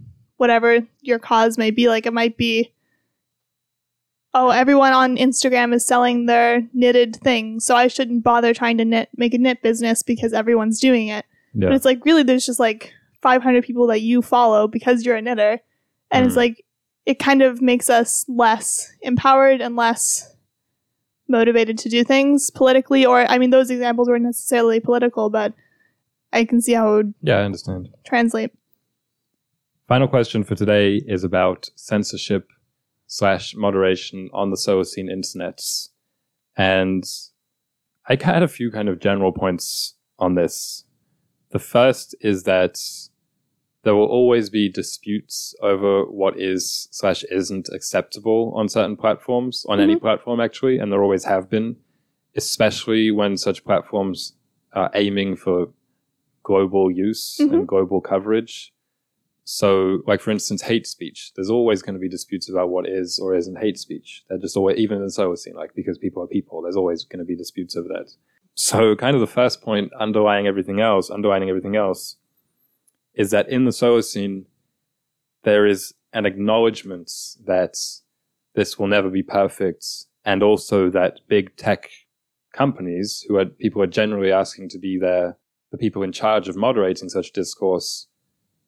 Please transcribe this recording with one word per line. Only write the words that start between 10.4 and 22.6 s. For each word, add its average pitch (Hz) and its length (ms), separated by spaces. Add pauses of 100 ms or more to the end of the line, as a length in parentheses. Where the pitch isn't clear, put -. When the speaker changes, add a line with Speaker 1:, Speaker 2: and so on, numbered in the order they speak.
Speaker 1:
doing 247 280
it." 214 160 (300)
Speaker 2:
Yeah. 98 140
Speaker 1:
But 269 80
it's 262 80
like, 254 200
really, 320 200
there's 254 220
just, 240 140
like, 220 320 (300)
five 254 200
hundred 247 220
people 240 240
that 220 140
you 233 200
follow 226 460
because 233 360
you're 240 120
a 220 60
knitter. 220 380 (500)
And 254 160
it's 240 80
Speaker 2:
Mm. 254 40
Speaker 1:
like, 240 260 (420)
it 269 120
kind 277 240
of 247 200
makes 247 280
us 233 380
less 233 640 (100)
empowered 269 580
and 240 160
less - 580 (920)
motivated 226 520
to - 100
do 240 160
things 277 460
politically. 262 560